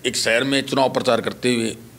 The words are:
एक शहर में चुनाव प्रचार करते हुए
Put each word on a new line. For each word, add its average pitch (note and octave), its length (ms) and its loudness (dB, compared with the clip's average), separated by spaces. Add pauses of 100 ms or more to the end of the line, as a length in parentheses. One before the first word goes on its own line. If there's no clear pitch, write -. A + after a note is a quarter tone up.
एक A#2 100 -2
शहर A#2 280 2
में C3+ 180 0
चुनाव C3 300 0
प्रचार A#2+ 280 2
करते B2 340 -2
हुए A2+ 220 -4 (220)